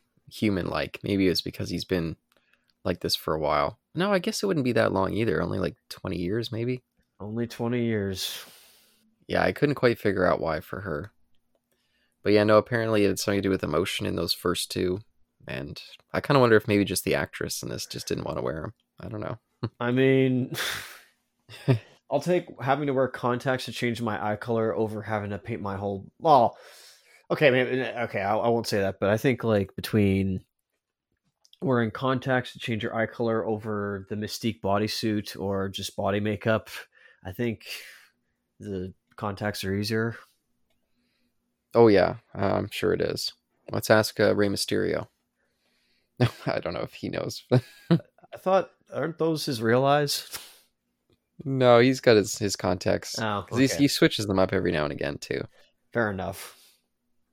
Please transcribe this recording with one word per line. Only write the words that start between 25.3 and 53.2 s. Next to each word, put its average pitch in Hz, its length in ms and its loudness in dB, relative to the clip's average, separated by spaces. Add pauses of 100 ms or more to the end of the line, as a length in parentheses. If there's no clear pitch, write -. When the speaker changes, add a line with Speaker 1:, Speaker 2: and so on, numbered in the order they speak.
Speaker 2:
to 101 80 -6
paint 107 240 -10
my 98 140 -6
whole, 101 420 -6
well, 131 380 6 (720)
okay, 156 200 6
maybe, 127 320 2
okay, 113 380 -4
I, 101 160 0
I 104 120 2
won't 117 180 2
say 104 140 0
that, 98 200 -2
but 101 80 2
I 107 80 4
think, 127 260 0
like, 104 320 0
between 98 680 2 (1160)
wearing 120 280 0
contacts 131 640 -2
to - 60 -18
change 110 240 -6
your - 120 -6
eye 113 120 0
color 113 400 -2
over 101 640 -4
the 107 60 -6
Mystique 107 440 -6
bodysuit 104 800 -2
or 98 300 -2
just 95 260 -10
body 101 240 0
makeup, 107 480 0 (560)
I 95 80 -10
think 117 320 -4 (960)
the 95 320 -8 (240)
contacts 104 480 -4
are 95 100 0
easier. 110 420 -2 (1600)
Speaker 1:
Oh, 117 140 8
yeah, 92 280 4 (220)
uh, 98 180 0
I'm 101 140 -4
sure 92 220 -2
it 90 80 -2
is. - 320 -4 (380)
Let's 101 180 -4
ask, 110 320 4
uh, 101 140 6
Rey 101 140 2
Mysterio. 98 580 -2 (1120)
<laughs> - 0 - (260)
I - 140 -2
don't 85 140 -6
know - 60 -6
if - 120 -8
he - 160 -8
knows. - 400 -6
<laughs> - 420 0
Speaker 2:
I - 480 -2
thought, 185 320 2 (220)
aren't 151 240 -6
those 160 300 0
his 117 160 -4
real 123 240 4
eyes? 143 520 0 (1080)
Speaker 1:
No, 127 340 6
he's 127 220 6
got 117 160 8
his, 98 220 2
his 101 180 -2
contacts. 95 640 -2
Speaker 2:
Oh, 104 300 -4